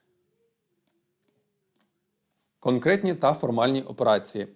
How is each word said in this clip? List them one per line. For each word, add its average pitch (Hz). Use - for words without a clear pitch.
Конкретні 170
та 147
формальні 131
операції. 107